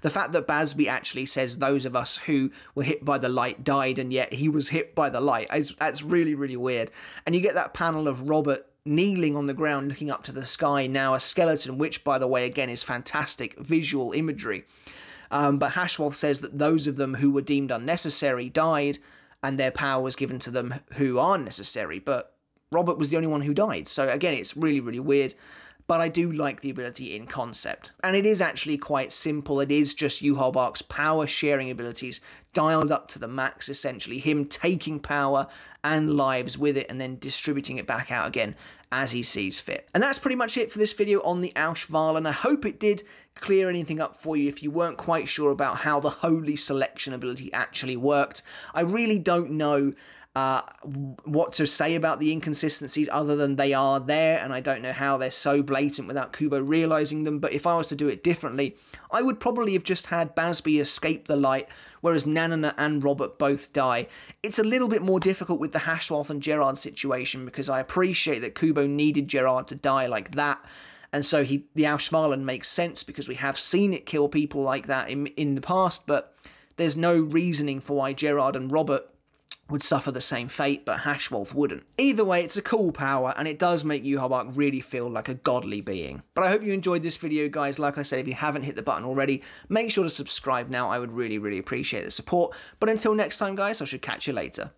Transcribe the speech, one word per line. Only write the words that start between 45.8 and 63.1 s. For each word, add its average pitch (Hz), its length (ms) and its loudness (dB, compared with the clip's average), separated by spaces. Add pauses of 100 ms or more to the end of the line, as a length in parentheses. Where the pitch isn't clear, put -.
the 147 100 0
Holy 160 460 0
Selection 135 580 -2
ability 131 400 -8
actually 127 440 -4
worked. 143 440 2 (320)
I 160 80 0
really 214 380 2
don't 175 320 2
know, 147 420 2 (420)
uh, 131 260 2 (200)
w-, 139 340 -10 (100)
what 156 280 0
to 151 140 2
say 156 260 0
about 160 260 0
the 156 120 2
inconsistencies 151 800 -2
other 147 240 0
than 139 200 2
they 139 180 2
are 135 260 4
there, 156 420 2
and 131 100 -6
I 127 100 -4
don't 127 200 -2
know 127 120 -6
how 139 240 0
they're 131 120 -2
so 143 320 2
blatant 139 460 0
without 131 260 -4
Kubo 143 260 0
realizing 151 680 2
them, 151 120 -2
but 147 160 -2
if 143 140 0
I 170 100 4
was 160 120 0
to 147 60 -4
do 147 120 2
it 101 160 0
differently, 143 520 0 (360)
I 226 100 2
would 254 180 0
probably 233 340 0
have 175 100 2
just - 240 -2
had 170 280 0
Basby 160 460 2
escape - 460 -2
the 151 80 2
light, 135 340 2 (320)
whereas 160 240 2
Nanana 160 500 0
and 147 280 0
Robert 139 340 0